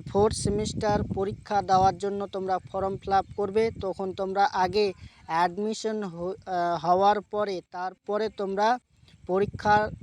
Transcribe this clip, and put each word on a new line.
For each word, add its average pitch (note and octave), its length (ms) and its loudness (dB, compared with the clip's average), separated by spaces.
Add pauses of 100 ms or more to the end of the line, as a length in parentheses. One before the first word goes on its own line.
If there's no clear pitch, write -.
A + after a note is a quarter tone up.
(120)
ফোর্থ G#3+ 240 4
সেমিস্টার G#3 680 -2 (120)
পরীক্ষা G3+ 460 -2
দেওয়ার F#3+ 360 4
জন্য G3+ 300 -4
তোমরা F#3+ 320 -2
ফর্ম F#3+ 380 -4
ফিল G3 160 -4
আপ F#3+ 120 4 (120)
করবে, G#3 340 0 (100)
তখন F#3+ 320 -4
তোমরা G3 320 0
আগে F#3+ 480 0 (340)
অ্যাডমিশন G#3 760 -2
হ-, F3 320 -6 (100)
আহ, F3 320 -2
হওয়ার F#3+ 440 4
পরে, G3+ 400 -4 (100)
তারপরে G3 580 -4
তোমরা G#3 500 0 (480)
পরীক্ষা G#3 640 2 (140)